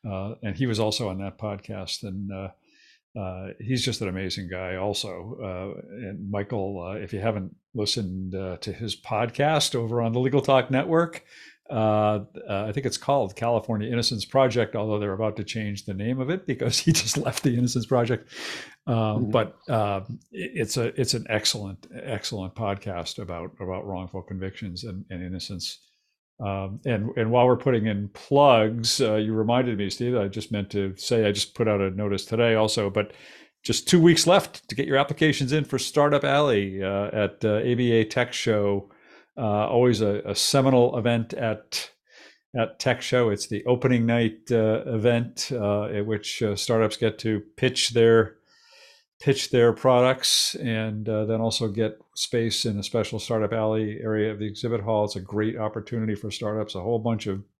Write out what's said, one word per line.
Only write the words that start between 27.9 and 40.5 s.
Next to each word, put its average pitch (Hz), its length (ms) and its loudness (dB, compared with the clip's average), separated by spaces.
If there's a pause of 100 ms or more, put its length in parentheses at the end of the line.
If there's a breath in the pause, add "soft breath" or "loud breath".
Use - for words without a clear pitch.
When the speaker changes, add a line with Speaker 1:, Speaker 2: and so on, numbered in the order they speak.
Speaker 1:
plugs, 117 880 4
uh, 110 140 4
you 107 180 0
reminded 117 440 2
me, 98 140 -2
Steve, 123 260 -2
I 101 100 0
just 101 240 -8
meant 101 200 -4
to 95 240 -2
say, 113 320 2
I 104 60 4
just - 200 -4
put 113 140 0
out 104 140 2
a 95 100 0
notice 101 340 -2
today 113 300 4
also, 107 340 2
but 104 220 -2 (500 loud breath)
just - 260 -2
two 175 140 8
weeks 165 240 8
left - 440 4
to - 60 -8
get 139 120 -2
your 135 100 2
applications 143 540 2
in 151 140 2
for 135 120 -4
Startup 147 460 2
Alley, 117 580 2
uh, 98 320 0
at, 107 320 0
uh, 107 120 4
A 123 180 2
B 120 160 2
A 113 140 6
Tech 120 280 -2
Show. 101 560 0 (480 soft breath)
Uh, 104 300 0
always 120 340 4
a, 104 240 0
a 101 100 -4
seminal 131 600 4